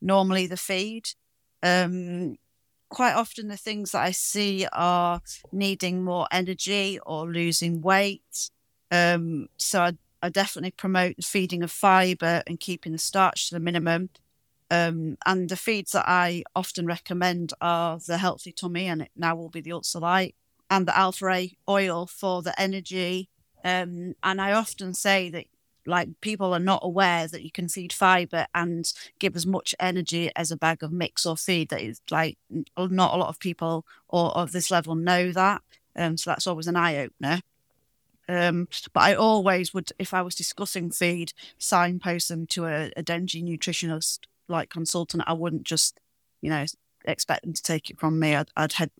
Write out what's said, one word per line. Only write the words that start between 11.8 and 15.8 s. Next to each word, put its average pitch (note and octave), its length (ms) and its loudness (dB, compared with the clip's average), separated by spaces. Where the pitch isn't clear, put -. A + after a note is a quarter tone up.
and F3 140 -6
keeping E3+ 320 -6
the E3 60 -4
starch - 500 2
to F3 60 -10
the F3 60 -4
minimum. E3+ 500 0
Um, E3 540 2
and F#3 240 2
the F#3 80 -4
feeds G#3 360 -4